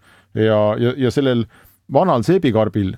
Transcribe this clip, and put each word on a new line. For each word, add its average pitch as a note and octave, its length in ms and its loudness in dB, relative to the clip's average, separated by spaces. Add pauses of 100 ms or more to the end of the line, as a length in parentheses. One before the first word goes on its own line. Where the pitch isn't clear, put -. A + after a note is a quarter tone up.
(340)
Ja, G#2+ 400 2
ja, A#2+ 200 -2
ja B2+ 180 -2
sellel B2+ 320 0 (440)
vanal C#3 360 2
seebikarbil A2 720 0